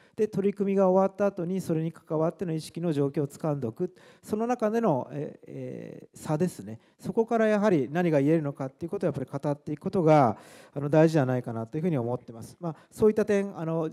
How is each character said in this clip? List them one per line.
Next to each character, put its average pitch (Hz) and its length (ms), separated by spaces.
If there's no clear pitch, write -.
で、 214 100
取 196 220
り 202 60
組 196 180
み 190 60
が 190 100
終 190 180
わ 190 60
っ - 20
た 202 120
後 190 180
に、 185 160
そ 170 140
れ 160 80
に 165 100
関 - 260
わ 160 120
っ - 40
て 196 120
の 160 80
意 156 80
識 - 180
の 170 140
状 139 140
況 143 160
を 139 40
掴 151 260
ん 139 60
で 123 60
お 113 60
く。 180 220
そ - 120
の 220 120
中 240 240
で 233 100
の、 170 320
え 151 300
ー、 - 40
え 127 720
ー、 - 20
差 151 200
で 180 100
す - 120
ね。 110 200
そ - 140
こ 226 140
か 233 100
ら 220 100
や 214 140
は 214 80
り 147 240
何 175 180
が 151 80
言 143 140
え 165 60
る 156 40
の 143 120
か 135 120
っ 131 40
て - 160
い - 20
う - 20
こ 202 80
と 190 80
を - 20
や - 20
っ 139 40
ぱ 135 80
り 135 220
語 151 60
っ 143 60
て - 160
い - 40
く - 60
こ 190 80
と 185 120
が、 147 360
あ 147 60
の、 147 80
大 156 200
事 156 40
じ 160 80
ゃ 127 60
な 127 100
い 123 60
か 120 100
な 113 140
と 151 100
い 160 40
う - 20
ふ - 20
う 185 60
に 147 80
思 120 160
っ - 40
て - 140
ま 113 100
す。 - 160
ま 170 120
あ、 - 60
そ - 180
う - 20
い - 20
っ - 20
た 208 120
点、 202 340
あ - 60
の、 160 260